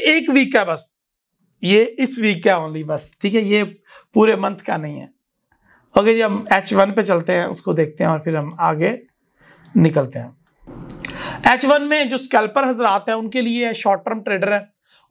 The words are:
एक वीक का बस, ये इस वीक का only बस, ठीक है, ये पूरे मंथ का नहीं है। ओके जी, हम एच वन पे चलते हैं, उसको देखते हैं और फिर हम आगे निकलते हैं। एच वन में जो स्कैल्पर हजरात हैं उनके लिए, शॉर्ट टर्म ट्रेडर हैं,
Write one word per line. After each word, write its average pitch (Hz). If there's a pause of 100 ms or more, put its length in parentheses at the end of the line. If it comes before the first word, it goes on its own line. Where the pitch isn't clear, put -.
एक 320
वीक 269
का 220
बस, - (540)
ये 196
इस 254
वीक 208
का 190
only 156
बस, 151
ठीक 202
है, 220
ये 208 (520)
पूरे 214
मंथ 196
का -
नहीं 151
है। - (840)
ओके 214
जी, 226
हम 214
एच 196
वन 196
पे 196
चलते 180
हैं, 175
उसको 170
देखते 156
हैं 165
और 160
फिर 160
हम 151
आगे 165 (760)
निकलते 151
हैं। -
एच 254
वन 285
में 294
जो 262
स्कैल्पर 247
हजरात 226
हैं 226
उनके 226
लिए, 233
शॉर्ट 196
टर्म 220
ट्रेडर 202
हैं, 202 (420)